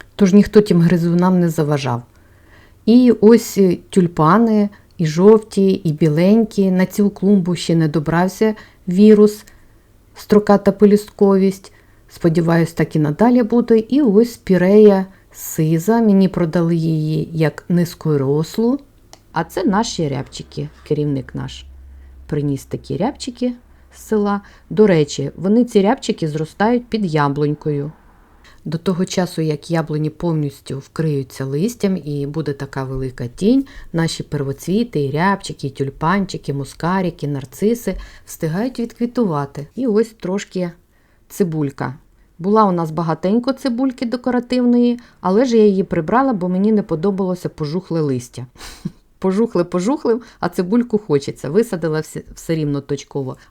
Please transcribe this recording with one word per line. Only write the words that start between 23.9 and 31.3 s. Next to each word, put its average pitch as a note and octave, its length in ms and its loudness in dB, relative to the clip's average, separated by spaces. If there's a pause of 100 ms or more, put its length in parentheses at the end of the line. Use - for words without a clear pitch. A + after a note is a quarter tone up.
з - 80 -20
села. G3+ 400 -2 (280)
До G3+ 180 4
речі, D3 480 0
вони, G#3 300 2
ці A3+ 160 2
рябчики, G#3 460 -2
зростають G3+ 600 -4
під G#3+ 180 -4
яблунькою. D3 880 -2 (720)
До D#3 120 -6
того F#3 280 -4
часу, F3 360 -4
як D3+ 300 -4
яблуні D#3 380 -4
повністю D3+ 720 -6
вкриються C#3 640 -6